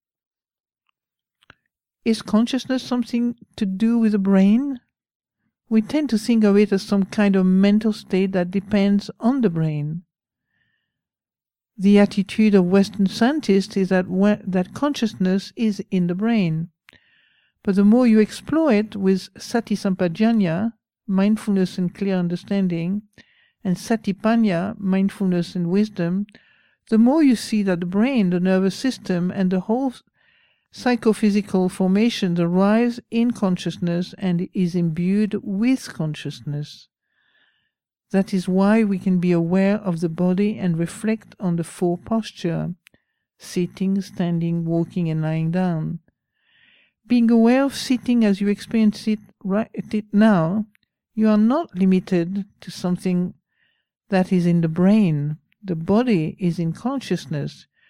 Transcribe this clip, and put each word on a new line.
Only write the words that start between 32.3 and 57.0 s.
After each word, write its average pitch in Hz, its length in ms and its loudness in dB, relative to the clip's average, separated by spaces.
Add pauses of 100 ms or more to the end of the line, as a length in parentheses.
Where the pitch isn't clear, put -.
arrives 208 600 2 (120)
in 233 200 0
consciousness 180 840 -4
and 180 360 -2
is 180 200 -2
imbued 185 720 0
with 226 500 -2
consciousness. 147 920 -8 (1200)
That 190 240 -2
is 185 140 -2
why 196 360 4
we 196 140 0
can 180 220 0
be 180 120 2
aware 185 460 2
of 170 220 -4
the 170 100 -2
body 180 480 0
and 170 220 -2
reflect 214 600 -6
on 175 180 -2
the 165 60 -2
four 175 340 -4
posture, 170 760 -6 (640)
sitting, 190 640 -4
standing, 170 640 -2
walking, 165 440 -2
and 156 120 -2
lying 160 300 -2
down. 170 480 -4 (1120)
Being 233 180 4
aware 240 360 4
of 269 100 -4
sitting 240 480 0
as 196 160 2
you 202 80 -2
experience 214 580 0
it 214 140 -2 (240)
right, 202 300 -4
it - 400 -6
now, 202 540 4 (460)
you 220 140 0
are 214 100 4
not 247 380 0
limited 185 680 0 (160)
to - 100 -16
something 180 600 -4 (760)
that 185 240 0
is 180 140 2
in 170 160 2
the 165 80 0
brain. 165 680 2 (240)
The 190 140 -6
body 185 640 0
is 175 200 -2
in 165 140 -2
consciousness. 160 920 -8 (220)